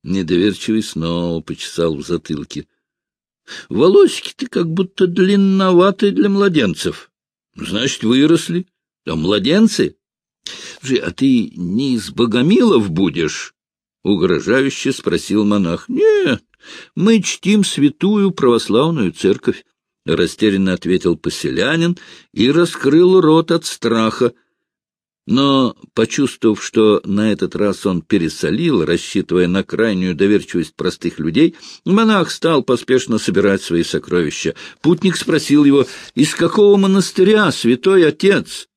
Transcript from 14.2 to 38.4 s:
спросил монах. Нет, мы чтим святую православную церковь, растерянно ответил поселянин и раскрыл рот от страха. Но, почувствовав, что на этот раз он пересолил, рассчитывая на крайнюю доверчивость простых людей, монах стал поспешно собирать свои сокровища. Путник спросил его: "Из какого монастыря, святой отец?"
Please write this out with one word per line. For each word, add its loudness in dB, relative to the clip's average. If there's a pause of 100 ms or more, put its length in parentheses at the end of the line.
спросил -2
монах. -2
Нет, 0 (520)
мы 4
чтим 0
святую 0
православную 0
церковь, -2 (400)
растерянно 0
ответил -2
поселянин -2 (360)
и 2
раскрыл 4
рот 4
от -2
страха. -2 (960)
Но, 0 (180)
почувствовав, 0
что 2
на -2
этот -4
раз -2
он -2
пересолил, -2
рассчитывая -2
на 0
крайнюю -2
доверчивость -2
простых -6
людей, 0 (260)
монах 0
стал 0
поспешно 0
собирать 0
свои -2
сокровища. -4 (260)
Путник 0
спросил 2
его: 4 (300)
"Из 0
какого 4
монастыря, 2
святой 2
отец?" -2